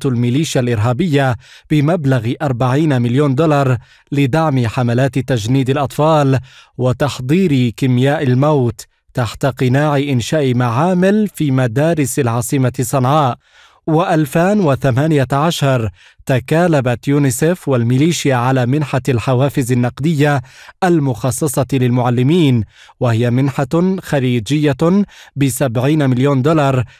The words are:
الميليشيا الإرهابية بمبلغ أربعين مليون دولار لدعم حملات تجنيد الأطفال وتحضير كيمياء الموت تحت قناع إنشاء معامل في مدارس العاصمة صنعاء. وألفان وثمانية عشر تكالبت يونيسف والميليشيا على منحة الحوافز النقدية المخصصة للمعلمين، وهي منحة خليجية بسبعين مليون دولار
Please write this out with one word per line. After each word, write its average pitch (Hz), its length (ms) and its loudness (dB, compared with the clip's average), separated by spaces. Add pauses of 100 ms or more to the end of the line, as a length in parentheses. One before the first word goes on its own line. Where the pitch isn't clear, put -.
الميليشيا 127 560 0
الإرهابية 123 760 0 (340)
بمبلغ 139 720 0
أربعين 131 600 0
مليون 127 340 0
دولار 139 420 2 (340)
لدعم 139 560 0
حملات 123 520 0
تجنيد 127 500 -2
الأطفال 147 680 0 (380)
وتحضير 131 920 0
كيمياء 135 540 0
الموت 131 600 0 (280)
تحت 123 320 -4
قناع 139 520 0
إنشاء 139 560 0
معامل 180 800 0
في 151 160 -2
مدارس 131 680 0
العاصمة 123 520 0 (100)
صنعاء. 131 560 0 (500)
وألفان 170 720 0
وثمانية 139 720 0
عشر 139 580 0 (360)
تكالبت 135 840 0
يونيسف 147 600 0
والميليشيا 131 680 0
على 127 300 0
منحة 139 440 -2
الحوافز 127 640 0
النقدية 135 680 0 (420)
المخصصة 139 880 0
للمعلمين، 127 920 2 (360)
وهي 120 320 0
منحة 143 680 0
خليجية 143 1040 0 (320)
بسبعين 135 720 0
مليون 131 320 2
دولار 139 420 2 (160)